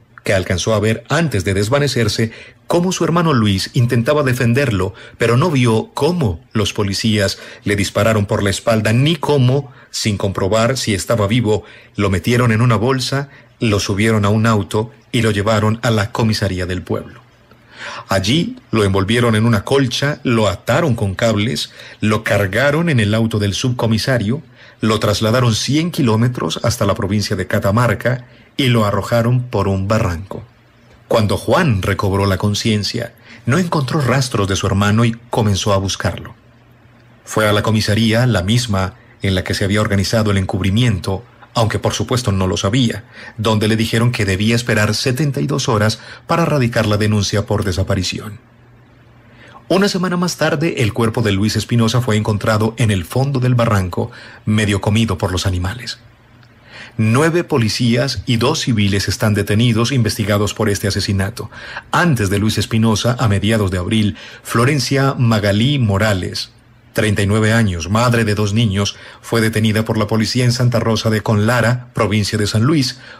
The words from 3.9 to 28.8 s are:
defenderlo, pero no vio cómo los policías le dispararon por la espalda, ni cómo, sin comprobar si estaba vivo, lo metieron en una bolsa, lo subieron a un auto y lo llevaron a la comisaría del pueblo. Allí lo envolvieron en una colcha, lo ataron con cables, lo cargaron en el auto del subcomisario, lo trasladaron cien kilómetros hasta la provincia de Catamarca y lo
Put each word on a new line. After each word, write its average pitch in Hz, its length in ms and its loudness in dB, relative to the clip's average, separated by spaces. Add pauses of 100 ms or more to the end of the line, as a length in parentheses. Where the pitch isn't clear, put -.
defenderlo, 120 680 0 (240)
pero 117 220 2
no 175 120 2
vio 117 440 2
cómo 143 580 0
los 104 220 -2
policías 101 640 0 (260)
le 101 120 0
dispararon 101 500 0
por 104 160 0
la 101 80 0
espalda, 110 420 0
ni 147 240 2
cómo, 139 560 2 (180)
sin 101 280 -2
comprobar 107 580 0
si - 160 -2
estaba 104 340 0
vivo, 107 380 0 (320)
lo 101 140 0
metieron 120 420 2
en 110 80 2
una 120 160 4
bolsa, 135 540 -2 (300)
lo 104 200 2
subieron 104 460 0
a - 20 2
un 110 160 2
auto 107 460 0 (220)
y 117 100 0
lo 110 80 2
llevaron 107 520 2
a 123 80 2
la 107 220 0
comisaría 98 540 0
del 90 160 -4
pueblo. - 400 -8 (840)
Allí 123 480 -2 (140)
lo 113 140 2
envolvieron 107 520 2
en 110 100 2
una 117 180 2
colcha, 139 600 0
lo 110 240 2
ataron 127 460 0
con 101 200 -2
cables, 113 560 -2 (300)
lo 107 240 0
cargaron 123 680 0
en 123 100 2
el 104 140 2
auto 113 240 0
del 101 160 0
subcomisario, 123 880 0 (380)
lo 110 200 2
trasladaron 110 540 2
cien 151 360 0
kilómetros 120 720 0
hasta 113 220 -2
la 98 100 0
provincia 101 400 -2
de 120 120 -4
Catamarca 113 800 0 (300)
y 135 120 0
lo 117 160 2